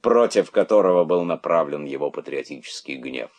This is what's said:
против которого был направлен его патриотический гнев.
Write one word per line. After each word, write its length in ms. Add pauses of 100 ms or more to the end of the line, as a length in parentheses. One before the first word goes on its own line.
против 480
которого 540
был 200
направлен 600
его 240
патриотический 840
гнев. 420